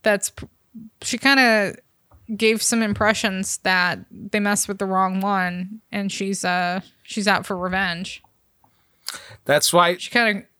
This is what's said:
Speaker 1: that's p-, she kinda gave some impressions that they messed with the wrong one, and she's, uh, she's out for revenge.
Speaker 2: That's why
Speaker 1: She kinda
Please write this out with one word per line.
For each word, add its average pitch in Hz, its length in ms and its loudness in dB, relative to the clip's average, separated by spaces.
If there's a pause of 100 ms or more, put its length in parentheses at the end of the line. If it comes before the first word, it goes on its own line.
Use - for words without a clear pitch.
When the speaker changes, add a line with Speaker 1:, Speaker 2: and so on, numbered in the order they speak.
Speaker 1:
that's - 280 0
p-, - 160 -16 (540)
she - 160 -4
kinda 233 580 4 (600)
gave 220 260 2
some 226 200 0
impressions 208 800 0
that 180 360 2 (120)
they - 280 -6
messed 202 280 0
with 202 120 -6
the 202 60 -2
wrong 190 360 0
one, 190 600 -2 (100)
and 202 200 -4
she's, 196 340 -4
uh, 180 360 -2 (220)
she's 202 240 -4
out 190 180 0
for 196 120 -6
revenge. 180 680 -4 (1200)
Speaker 2:
That's 147 280 2
why 175 240 6
Speaker 1:
She - 120 -14
kinda 220 340 2 (160)